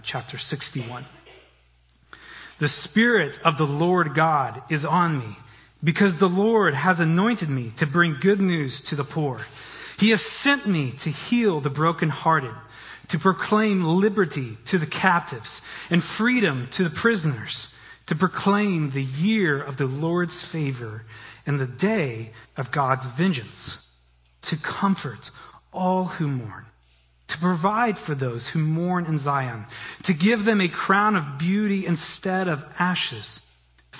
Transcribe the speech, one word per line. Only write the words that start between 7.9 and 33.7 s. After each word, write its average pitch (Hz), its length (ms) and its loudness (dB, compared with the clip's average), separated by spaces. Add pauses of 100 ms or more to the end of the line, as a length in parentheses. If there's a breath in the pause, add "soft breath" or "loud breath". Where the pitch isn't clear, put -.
good 196 180 4
news 165 500 0
to 156 60 -4
the 143 80 -2
poor. 143 360 -4 (580 loud breath)
He 214 140 6
has 214 120 4 (200)
sent 285 240 2
me 151 260 0 (100)
to 165 60 -2
heal 202 520 0
the 139 80 0
brokenhearted, 156 840 0 (560 loud breath)
to 165 100 0
proclaim 196 640 4
liberty 170 720 2 (140)
to 185 80 4
the 156 80 -2
captives 170 720 -2 (300 loud breath)
and 175 100 6 (160)
freedom 208 500 2 (100)
to 190 80 2
the 160 160 -4
prisoners, 156 680 0 (400 loud breath)
to 160 80 0
proclaim 185 760 2
the 135 120 -2
year 151 580 2
of 139 160 -8
the 143 80 0
Lord's 165 680 -2
favor 120 520 -6 (420 loud breath)
and 147 140 0
the 131 80 -2
day 123 640 -2 (260 loud breath)
of 131 160 -6
God's 131 320 2 (120)
vengeance, 147 600 -2 (680)
to - 120 -4 (240)
comfort 151 400 -2 (520 loud breath)
all 185 340 0
who 165 220 -4
mourn, 123 380 -6 (640)
to - 100 -6
provide 190 560 2 (100)
for 151 100 -4
those 123 380 -4
who 165 60 0
mourn 170 460 0
in 156 140 0
Zion, 131 460 -2 (400 loud breath)
to 190 80 2
give 202 320 2
them 214 160 4
a 180 80 2
crown 208 460 2
of 139 240 -4
beauty 196 460 0
instead 185 640 -2
of 151 120 -2 (200)
ashes, 175 600 -2 (600)